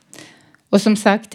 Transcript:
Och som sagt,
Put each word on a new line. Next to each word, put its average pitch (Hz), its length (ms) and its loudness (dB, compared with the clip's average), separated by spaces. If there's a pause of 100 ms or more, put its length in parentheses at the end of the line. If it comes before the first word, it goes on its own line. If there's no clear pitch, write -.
(720)
Och 196 120 2
som 214 140 0
sagt, 214 380 -2